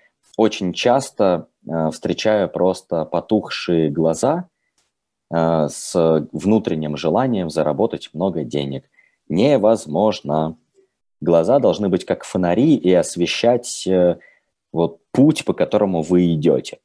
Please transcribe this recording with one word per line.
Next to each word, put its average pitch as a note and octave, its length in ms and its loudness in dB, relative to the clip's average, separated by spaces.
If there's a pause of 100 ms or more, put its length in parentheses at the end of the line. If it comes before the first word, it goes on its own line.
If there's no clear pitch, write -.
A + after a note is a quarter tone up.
(360)
Очень G#2 360 0
часто, G#2 760 0 (200)
э, D#2+ 220 -2
встречаю F#2 580 -2
просто F2 560 -2
потухшие E2+ 840 -2
глаза, E2 580 -2 (840)
э, E2 340 2
с D#2+ 640 0
внутренним D#2+ 640 -2
желанием F2+ 540 -2
заработать D#2 640 -2
много E2 320 -4
денег. C#2 400 -6 (440)
Невозможно. G2 1300 0 (640)
Глаза E2+ 380 2
должны G#2 300 0
быть F2+ 160 0
как - 200 -6
фонари G2+ 520 2
и F2+ 160 2
освещать, F2+ 920 0
э, F2+ 320 2 (540)
вот E2 280 -2 (120)
путь, D#3 320 2
по - 80 -2
которому G2 500 0
вы F2 320 2
идёте. D2 500 0